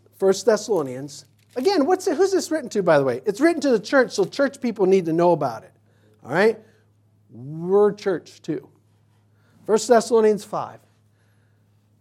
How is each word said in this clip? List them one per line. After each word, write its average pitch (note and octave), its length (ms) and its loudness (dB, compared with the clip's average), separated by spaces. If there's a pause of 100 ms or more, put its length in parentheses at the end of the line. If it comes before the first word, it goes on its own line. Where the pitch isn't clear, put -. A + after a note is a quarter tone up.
(180)
First F#3+ 260 2
Thessalonians, D3 800 -2 (280)
again, C#4+ 320 0
what's F#4 220 0
it, D4 80 -2
who's F#4+ 160 2
this F4 180 -2
written D4+ 200 -4
to, G3+ 120 -2
by E3 160 4
the C#3 60 2
way? B2 200 -2
It's G#3 160 -4
written E4 220 -2
to C#4 80 0
the A3 100 2
church, C4 300 0
so G3 140 -2
church - 360 -4
people A3 240 -2
need F#3 220 2
to D#3+ 60 -2
know F3 180 4
about C3+ 320 -2
it, - 100 -20 (520)
all A#2 80 -10
right? G#3+ 260 2 (720)
We're E3 600 0
church - 500 -6
too. - 260 -8 (960)
First G#3+ 220 0
Thessalonians A3 580 4
five, B2+ 360 -10 (1200)